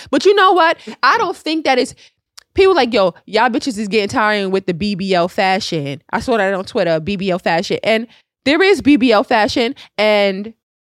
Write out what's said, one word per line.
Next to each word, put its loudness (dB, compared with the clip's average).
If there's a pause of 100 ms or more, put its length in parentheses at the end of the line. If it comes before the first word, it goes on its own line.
(100)
But 0
you 6
know 4
what? 2 (260)
I 2
don't -4
think -6
that 2
it's, -4 (600)
people 4
like, 0
"Yo, 2 (120)
y'all 2
bitches -4
is -6
getting 0
tiring -2
with -2
the -2
B -4
B -2
L 2
fashion." -4
I -4
saw -2
that 0
on -6
Twitter, -2
B -6
B -4
L -2
fashion. -2
And 0 (360)
there 2
is 2
B 4
B 2
L 4
fashion. 0 (200)
And 0 (340)